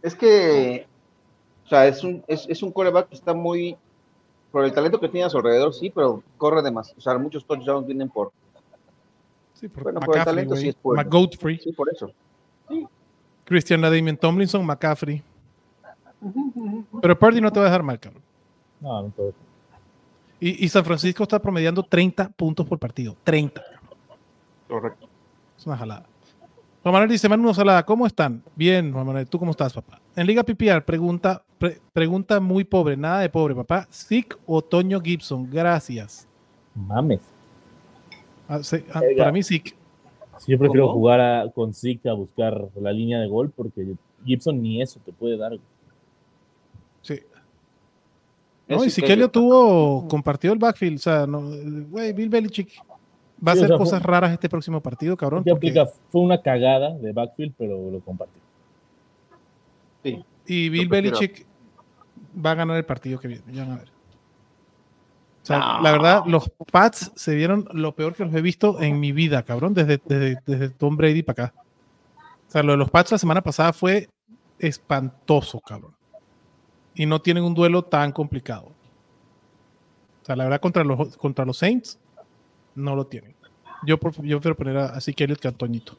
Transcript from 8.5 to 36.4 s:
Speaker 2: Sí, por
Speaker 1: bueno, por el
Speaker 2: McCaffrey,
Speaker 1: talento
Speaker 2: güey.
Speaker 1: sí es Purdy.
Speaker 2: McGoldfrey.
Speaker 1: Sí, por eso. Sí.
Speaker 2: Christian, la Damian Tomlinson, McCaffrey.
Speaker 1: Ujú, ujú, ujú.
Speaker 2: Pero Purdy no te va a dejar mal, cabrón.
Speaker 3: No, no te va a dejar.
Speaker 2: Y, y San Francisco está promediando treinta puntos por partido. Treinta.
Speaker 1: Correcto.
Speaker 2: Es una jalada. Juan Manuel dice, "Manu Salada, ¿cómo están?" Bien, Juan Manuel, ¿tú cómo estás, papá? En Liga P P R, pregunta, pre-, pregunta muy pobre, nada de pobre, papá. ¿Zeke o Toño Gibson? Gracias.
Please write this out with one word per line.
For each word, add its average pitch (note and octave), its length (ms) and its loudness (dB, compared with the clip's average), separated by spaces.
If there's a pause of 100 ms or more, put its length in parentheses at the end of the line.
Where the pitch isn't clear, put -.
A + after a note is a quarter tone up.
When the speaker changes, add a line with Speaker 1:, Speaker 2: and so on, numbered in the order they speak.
Speaker 2:
Sí, A3 140 -16
por C3+ 140 -16
Speaker 1:
bueno, E3 180 -6
por - 160 -4
el D#3+ 40 4
Speaker 2:
McCaffrey, E3 140 2
Speaker 1:
talento D3+ 200 -4
Speaker 2:
güey. C#3 80 -4
Speaker 1:
sí C#3+ 80 -2
es C3 60 -6
Purdy. C3 280 -2
Speaker 2:
McGoldfrey. E3 540 2
Speaker 1:
Sí, E3 140 -10
por D3+ 200 -4
eso. - 180 -12 (580)
Sí. D#4 180 -10 (580)
Speaker 2:
Christian, E3+ 380 2
la D#3+ 80 4
Damian D#3+ 260 0
Tomlinson, F3+ 480 0
McCaffrey. D3+ 580 -2 (1000)
Speaker 1:
Ujú, A#3 320 -6
ujú, A3 220 -8 (140)
ujú. A3 120 -12
Speaker 2:
Pero F3 160 4
Purdy A#3 240 6
no G#3+ 100 2
te G#3 80 0
va G3+ 60 4
a - 20 4
dejar F3+ 140 2
mal, C3 180 -6
cabrón. - 220 -20 (580)
Speaker 3:
No, B2 220 -8
no G2+ 80 -10
te G#2 120 -12
va G2+ 60 -4
a G2 40 -8
dejar. - 80 -20 (1000)
Speaker 2:
Y, F3+ 240 -2
y F3 60 2
San G3 120 4
Francisco E3+ 420 -2
está G#3 140 0
promediando F3 440 -2
treinta F#3 480 0
puntos D#3+ 360 -4
por E3 120 -4
partido. A#2 440 -8
Treinta. D3+ 400 -2 (1040)
Speaker 1:
Correcto. A2+ 400 -10 (520)
Speaker 2:
Es - 80 -14
una D3 100 -6
jalada. G#2+ 300 -12 (760)
Juan F3+ 120 2
Manuel G#3+ 160 4
dice, A3 180 2
"Manu A3 240 4
Salada, F#3+ 320 4
¿cómo A3+ 220 2
están?" C#3+ 360 -2 (140)
Bien, E3+ 380 2
Juan C3 120 -4
Manuel, C3+ 220 -4
¿tú F3 100 -6
cómo E3+ 120 -2
estás, C#3+ 240 -4
papá? - 260 -16 (160)
En F3 100 0
Liga A3 160 4
P A3 120 -2
P A3 140 0
R, F3 120 6
pregunta, F3 600 -2 (160)
pre-, F3 200 -2 (140)
pregunta F#3 480 0
muy F#3+ 240 0
pobre, E3 320 2
nada D#3+ 240 -2
de F#3 80 0
pobre, D3+ 260 0
papá. E3 380 -4
¿Zeke - 540 -4
o D#3+ 160 0
Toño F#3 400 0
Gibson? D3+ 480 -4
Gracias. C#3+ 760 -2 (480)